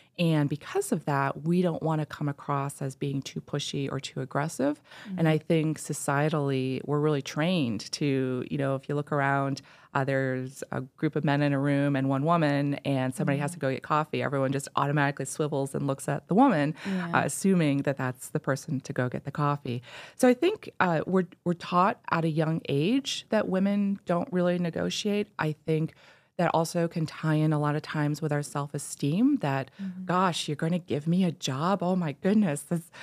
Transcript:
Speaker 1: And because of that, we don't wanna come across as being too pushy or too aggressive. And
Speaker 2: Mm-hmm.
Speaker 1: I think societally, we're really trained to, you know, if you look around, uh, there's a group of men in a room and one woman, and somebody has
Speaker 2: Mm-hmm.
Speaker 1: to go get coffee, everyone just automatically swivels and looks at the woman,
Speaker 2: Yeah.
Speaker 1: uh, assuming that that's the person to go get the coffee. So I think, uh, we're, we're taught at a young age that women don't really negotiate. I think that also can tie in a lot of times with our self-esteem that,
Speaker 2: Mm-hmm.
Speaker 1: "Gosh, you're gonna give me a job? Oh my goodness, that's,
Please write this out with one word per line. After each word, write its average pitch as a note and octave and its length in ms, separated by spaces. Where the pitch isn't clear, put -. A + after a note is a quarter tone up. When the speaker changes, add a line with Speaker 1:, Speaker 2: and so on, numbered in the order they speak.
Speaker 1:
And D#3 320
because - 440
of D#3+ 120
that, C#3 380
we F3 180
don't F3 220
wanna D#3 240
come D3 220
across C#3+ 520
as C3+ 140
being C#3 260
too - 200
pushy C#3+ 500
or C3+ 80
too - 220
aggressive. E3 600
And E3+ 100
Speaker 2:
Mm-hmm. - 0
Speaker 1:
I D#3 100
think D#3 400
societally, C#3+ 1080
we're D3 160
really D3+ 200
trained D3 720
to, C3 580
you D3+ 80
know, C#3 180
if C3 140
you C#3+ 60
look D3 160
around, C#3 500
uh, C#3 120
there's C3 640
a C3 100
group C#3+ 360
of C#3+ 80
men C#3+ 160
in D3 120
a C#3 60
room C#3+ 380
and C3+ 120
one C3+ 140
woman, C#3+ 520
and C3 280
somebody C#3+ 240
has C#3+ 140
Speaker 2:
Mm-hmm. - 20
Speaker 1:
to - 60
go C3+ 120
get B2+ 120
coffee, D3+ 400
everyone C3+ 300
just C#3 240
automatically C#3+ 480
swivels C#3+ 500
and C#3 120
looks C3+ 220
at - 200
the E3+ 60
woman, E3+ 380
Speaker 2:
Yeah. F#3 280
Speaker 1:
uh, C3+ 120
assuming D3+ 580
that C#3 140
that's B2+ 320
the D3+ 100
person C3+ 420
to - 120
go B2+ 160
get C3 160
the C#3+ 60
coffee. C#3+ 500
So B3+ 140
I B3 40
think, F4 460
uh, E3+ 260
we're, F3+ 220
we're F3 100
taught F3+ 460
at E3 120
a E3 60
young D#3+ 400
age F3+ 600
that G#3+ 200
women G3 560
don't F3 260
really F3 280
negotiate. F3+ 680
I D#3 120
think D#3+ 280
that E3+ 160
also E3 360
can D#3+ 160
tie D#3 300
in D#3 180
a D3 60
lot D3 180
of D3+ 40
times D3 400
with D3+ 120
our D3 100
self-esteem D3+ 920
that, C3+ 340
Speaker 2:
Mm-hmm. F#3 240
Speaker 1:
"Gosh, F3+ 440
you're D3 80
gonna E3 220
give D3 280
me F3+ 160
a E3+ 80
job? D#3+ 500
Oh F3+ 140
my E3 160
goodness, F#3 520
that's, - 280